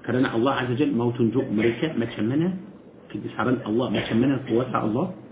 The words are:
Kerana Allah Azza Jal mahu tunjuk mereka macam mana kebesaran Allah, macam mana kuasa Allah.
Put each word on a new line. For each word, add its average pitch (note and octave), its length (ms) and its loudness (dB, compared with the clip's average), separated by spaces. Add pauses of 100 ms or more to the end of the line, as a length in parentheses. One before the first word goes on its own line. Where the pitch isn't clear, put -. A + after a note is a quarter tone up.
Kerana B2 320 2
Allah B2+ 240 2
Azza B2 160 -2
Jal C#3+ 160 2
mahu A#2 240 2
tunjuk A#2+ 320 2
mereka A2+ 480 0
macam A#2 320 -2
mana E3+ 240 2 (560)
kebesaran A2 560 -2
Allah, A#2 240 0
macam - 320 0
mana C3+ 240 4
kuasa A#2+ 300 0 (100)
Allah. C#3 240 0 (220)